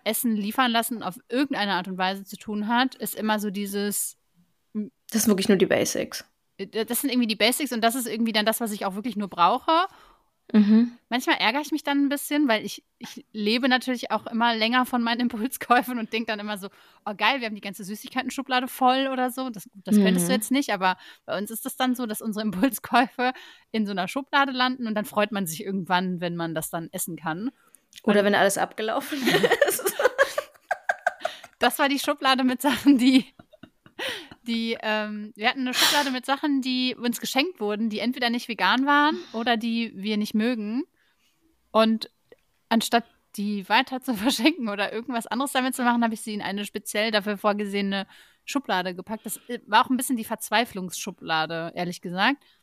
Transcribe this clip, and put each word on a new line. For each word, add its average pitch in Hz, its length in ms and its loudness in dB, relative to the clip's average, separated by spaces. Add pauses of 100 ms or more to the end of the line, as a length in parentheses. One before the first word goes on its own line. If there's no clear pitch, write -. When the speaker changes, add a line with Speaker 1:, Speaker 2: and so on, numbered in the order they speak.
Speaker 1:
Essen 220 320 0
liefern 220 340 0
lassen 226 320 -2
auf 180 140 -8 (100)
irgendeine 226 460 0
Art 180 140 -2
und 185 100 -8
Weise 190 260 -2
zu - 140 -16
tun 208 300 -6
hat, 247 280 2
ist - 200 -8
immer 214 240 0
so 208 100 -4
dieses 202 680 -4 (960)
Speaker 2:
Das 214 120 0
sind - 80 2
wirklich 190 180 2
nur 196 80 6
die 180 80 6
Basics. - 580 -2 (360)
Speaker 1:
Äh, 208 260 -6
das 240 160 -4
sind 277 80 -2
irgendwie 240 180 2
die 214 80 0
Basics 247 380 0
und 220 80 -2
das 226 140 4
ist 247 120 -4
irgendwie 226 240 -2
dann 208 140 2
das, 220 160 0
was 220 100 -4
ich 202 140 -6
auch 190 80 -4
wirklich 208 240 -6
nur 208 100 -4
brauche. 196 440 2 (840)
Speaker 2:
Mhm. 220 440 6 (120)
Speaker 1:
Manchmal 262 280 0
ärgere 233 240 2
ich 294 100 -6
mich 311 120 -2
dann 285 220 2
ein 269 40 2
bisschen, 294 380 0
weil 214 180 2
ich, - 180 -10 (160)
ich - 240 -16 (100)
lebe 220 360 2
natürlich 254 400 0
auch 214 180 -2
immer 233 280 0
länger 233 320 2
von 240 160 -2
meinen 233 160 -2
<laughs> 240 100 0
Impulskäufen 247 680 0
und 220 140 -8
denk 226 140 -2
dann 214 120 -4
immer 208 180 -8
so, 190 120 -10 (360)
„Oh 208 100 -6
geil, 226 240 2
wir 240 80 -6
haben 214 80 -6
die 202 60 -14
ganze 202 220 -10
Süßigkeiten-Schublade 254 840 -4
voll“ 262 440 2
oder 254 180 0
so. 262 220 -6
Das, 208 180 -12 (140)
das 214 140 2
könntest 185 300 4
du 175 40 2
Speaker 2:
Mhm. - 60 2
Speaker 1:
jetzt - 140 -2
nicht, 269 200 2
aber 185 260 0 (280)
bei - 120 -4
uns 202 140 -6
ist 226 140 -10
das 254 100 -8
dann 254 200 0
so, 247 120 -4
dass 214 140 -6
unsere 214 240 -4
Impulskäufe 247 880 0 (380)
in 220 140 0
so 196 60 -4
einer 175 160 -2
Schublade 277 440 0
landen 254 360 -2
und 220 80 -2
dann 208 100 -2
freut 208 260 0
man 196 140 -2
sich 160 180 -8
irgendwann, 185 560 -2
wenn 175 160 -4
man 165 200 -4
das 156 160 -4
dann 165 200 -8
essen 170 240 -8
kann. 170 360 -6 (520)
Speaker 2:
Oder 208 180 4
Speaker 1:
Und 196 40 6
Speaker 2:
wenn 202 100 4
alles 190 220 4
abgelaufen - 640 -4
<laughs> 311 460 4
ist. - 260 -2 (1700)
Speaker 1:
Das 240 180 2
war 277 120 4
die 277 100 0
Schublade 269 440 2
mit 254 180 2
Sachen, 277 360 6
die, 262 280 6 (1160)
die, 226 380 -2
ähm, 214 540 -4
wir 214 140 2
hatten 262 120 -2
eine 254 120 -2
Schublade 285 380 2
mit 254 140 -6
Sachen, 277 360 0
die 254 340 0
uns 233 240 -4
geschenkt 294 400 -2
wurden, 208 300 -2
die 208 100 -4
entweder 247 300 -2
nicht 240 180 -4
vegan 214 380 2
waren 294 320 4 (160)
oder 233 240 0
die 226 380 -2
wir 208 220 -2
nicht 208 160 -2
mögen. 220 500 -2 (880)
Und 220 380 4 (600)
anstatt 233 340 2 (320)
die 202 340 -4
weiter 254 320 2
zu 254 120 -4
<laughs> - 20 -2
verschenken 233 540 0
oder 202 240 -2
irgendwas 233 340 -6
anderes 262 240 -4
damit 262 240 0
zu 254 80 -4
machen, 240 200 2
habe 226 100 0
ich 214 80 -10
sie 214 120 -8
in 202 80 -6
eine 202 240 -6
speziell 214 460 -4
dafür 208 260 0
vorgesehene 202 680 -2 (380)
Schublade 185 500 -2
gepackt. 208 300 -10
Das, - 120 -8 (120)
äh, 240 180 -8
war 233 180 4
auch - 40 -10
ein 254 80 2
bisschen 240 200 -2
die 226 60 -6
Verzweiflungsschublade, 170 1500 -4
ehrlich 175 260 -6
gesagt. 196 400 0 (220)